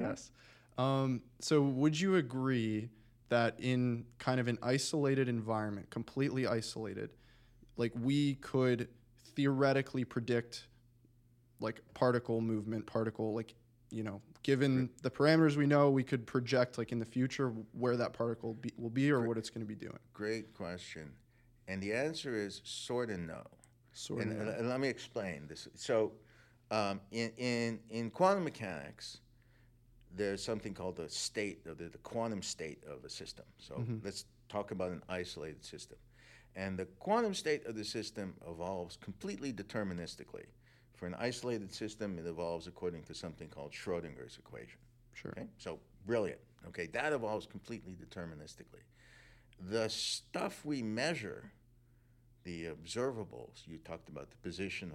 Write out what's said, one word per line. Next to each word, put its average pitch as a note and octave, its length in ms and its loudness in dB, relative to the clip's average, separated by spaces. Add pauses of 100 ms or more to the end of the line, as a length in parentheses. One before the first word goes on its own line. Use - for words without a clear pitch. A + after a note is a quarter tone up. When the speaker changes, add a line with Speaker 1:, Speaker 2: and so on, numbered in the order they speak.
(100)
Speaker 1:
guess. - 200 -8 (480)
Um, C3+ 440 2 (180)
so D3+ 220 6
would C#3 360 4
you F#3+ 180 6
agree A#2+ 720 2 (400)
that A#2 320 6
in B2 460 2 (120)
kind B2+ 220 4
of A#2+ 80 2
an A#2+ 140 0
isolated C3+ 680 2
environment, G#2+ 600 0
completely C3 560 0
isolated, G#2+ 640 -2 (680)
like, A#2 180 2
we C#3 420 4
could B2+ 520 4 (480)
theoretically C3+ 680 4
predict, A#2 600 0 (960)
like, A2 220 -4 (120)
particle A#2+ 460 4
movement, G#2+ 460 0
particle, A2 480 0
like, A2+ 200 -4 (360)
you A2 120 -4
know, G2 180 -6 (220)
given C3+ 340 6 (100)
Speaker 2:
Great. - 160 -12
Speaker 1:
the B2 80 -2
parameters D#3 460 8
we C#3+ 100 6
know, C#3+ 240 8
we C3+ 140 6
could A#2+ 220 0
project, B2 520 4
like, A#2 140 -2
in A#2 60 0
the A2+ 60 -2
future C3 460 2 (220)
where A#2+ 240 4
that A#2+ 160 0
particle A#2 420 -2
be, A#2 220 -6
will A#2 140 -4
be C3 200 4
or C#3 80 6
Speaker 2:
Great. A#2 100 4
Speaker 1:
what A2+ 100 0
it's A2 120 -6
gonna A2+ 160 -6
be A2 80 -6
doing? - 240 -10 (140)
Speaker 2:
Great G#2+ 420 -4
question. E2+ 580 -8 (540)
And F#2+ 160 -4
the G2+ 100 0
answer C#3+ 420 -2
is G2+ 300 -2
sort A#2+ 460 -2
of F#2+ 100 -2
no. D#2+ 240 -8 (480)
Speaker 1:
Sort - 300 -4
Speaker 2:
And, G#2 100 0
Speaker 1:
of G#2+ 140 -2
no. A2 60 0
Speaker 2:
and A#2 160 -2
let B2+ 120 0
me C3+ 80 2
explain F2+ 600 -4
this. - 260 -12
So, A2 380 4 (580)
um, G2 300 2 (100)
in, A#2 260 -2
in, A#2 440 0 (100)
in A2+ 200 -2
quantum F#3 340 4
mechanics, F2+ 760 -8 (960)
there's G2 280 0
something G#2+ 300 -4
called F#2 240 -4
the D#2+ 120 -6
state - 580 -4
of D#2+ 120 -10
the, E2+ 100 -8
the - 100 -14
quantum A2+ 440 -4
state - 420 -8
of C#2 200 -12
a C#2 60 -14
system. - 340 -12 (140)
So - 160 -16
Speaker 1:
Mm-hmm. A2+ 300 -4
Speaker 2:
let's G2 200 -8 (240)
talk G#2 220 -4
about F#2 200 -2
an E2+ 180 -6
isolated E2 560 -6
system. - 340 -14 (580)
And F#2+ 220 -4
the F#2 80 -4 (120)
quantum G#3+ 360 2
state - 320 0
of A#2 100 -6
the G#2+ 80 -4
system G2+ 500 -6 (120)
evolves F2 500 -6
completely C#3 560 -6
deterministically. F#2+ 920 -6 (480)
For F2+ 120 -10
an F2+ 120 -4
isolated A#2+ 540 -4
system, G#2 460 -6
it E2 80 -8
evolves E2+ 400 -4
according F2 380 -6
to D#2+ 100 -14
something D#2+ 340 -10
called D2 240 -12
Schrodinger's D#2+ 680 -6
equation. - 400 -16 (340)
Speaker 1:
Sure. - 200 -10
Speaker 2:
Okay? - 140 -10 (120)
So D#2+ 200 -8 (280)
brilliant. G#2+ 340 0 (280)
Okay, F2 200 -6
that C3+ 240 -2
evolves A2 340 -2
completely G2 500 -12
deterministically. E2 840 -12 (880)
The A2 180 2
stuff - 760 -4
we C#3+ 180 -2
measure, A2 720 -2 (920)
the E2+ 200 -6
observables, E2 1040 -6
you D#2+ 120 -12
talked E2 300 -12
about C#2 220 -12
the - 80 -20
position F2+ 560 -6